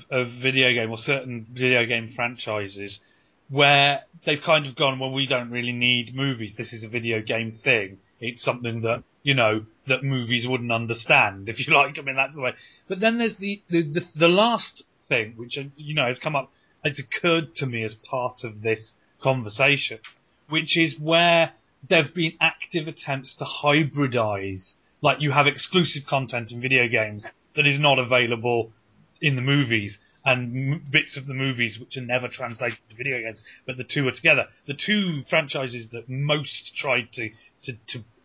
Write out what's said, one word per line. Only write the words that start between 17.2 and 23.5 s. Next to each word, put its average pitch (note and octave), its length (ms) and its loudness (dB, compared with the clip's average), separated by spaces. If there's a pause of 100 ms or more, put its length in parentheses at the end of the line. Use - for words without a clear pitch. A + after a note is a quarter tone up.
to C#3+ 100 -2
me A#2 180 -4
as G#2+ 100 -6
part - 520 -6
of G#2+ 160 -12
this A2+ 320 -2 (280)
conversation, C3 800 2 (480)
which D#3+ 300 0
is D#3 200 2
where E3 540 4 (380)
there've E3 240 4
been D#3+ 260 -2
active D#3+ 480 -2
attempts C#3 480 -8
to - 80 -8
hybridize. A#2+ 1300 0 (260)